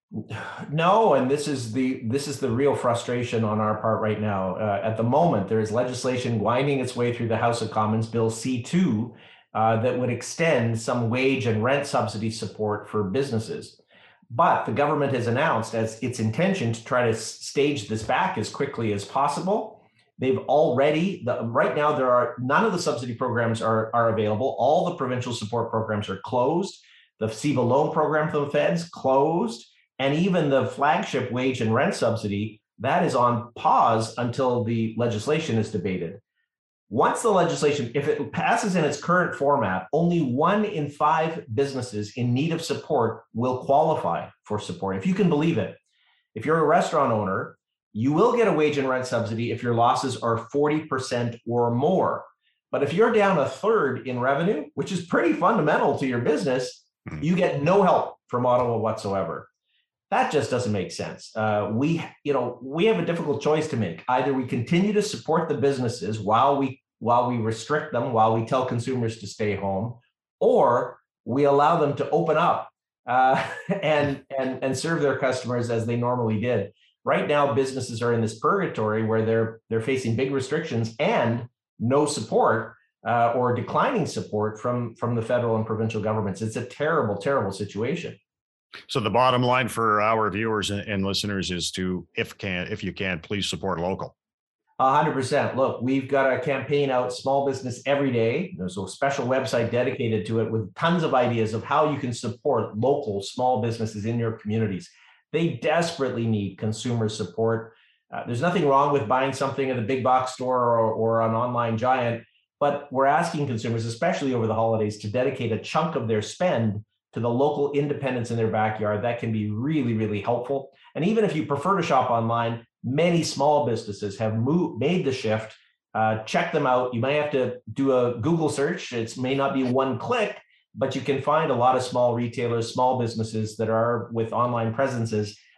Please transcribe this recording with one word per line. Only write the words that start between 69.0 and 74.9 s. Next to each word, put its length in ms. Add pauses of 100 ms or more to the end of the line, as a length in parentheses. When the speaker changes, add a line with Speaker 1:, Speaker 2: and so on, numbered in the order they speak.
Speaker 1:
to 80
stay 300
home, 380 (440)
or 600 (260)
we 200
allow 360
them 160
to 140
open 260
up, 340 (380)
uh, 340 (260)
<laughs> 140
and, 400 (160)
and, 240
and 160
serve 220